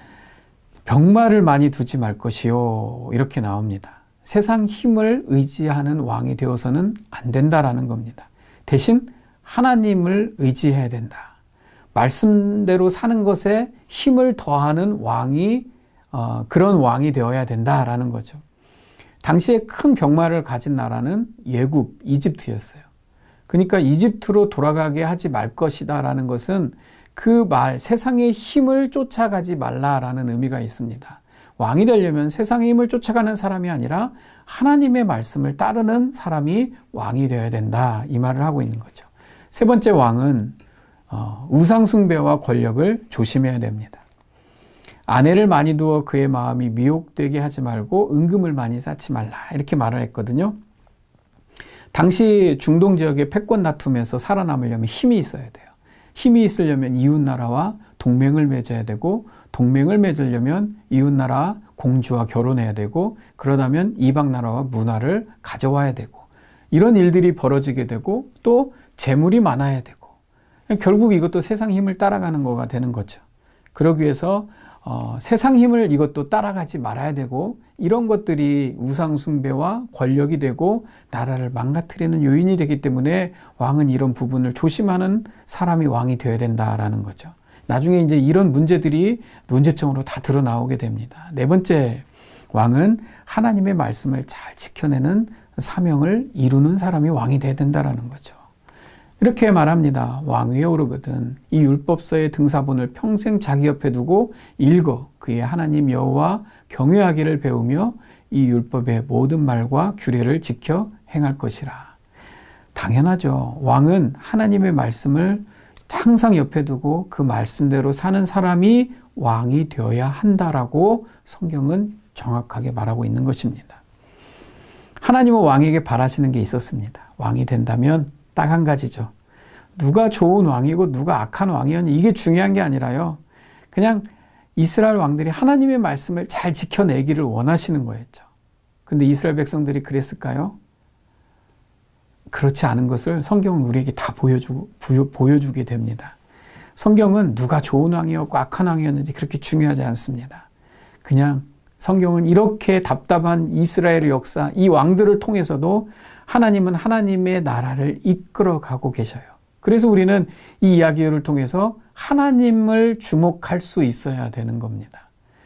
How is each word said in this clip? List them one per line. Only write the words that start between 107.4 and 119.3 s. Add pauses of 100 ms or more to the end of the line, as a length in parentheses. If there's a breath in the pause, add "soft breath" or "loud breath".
이
율법의
모든
말과
규례를
지켜 (200)
행할
것이라." (1000 loud breath)
당연하죠.
왕은
하나님의
말씀을 (460 loud breath)
항상
옆에
두고
그
말씀대로
사는
사람이 (240 loud breath)
왕이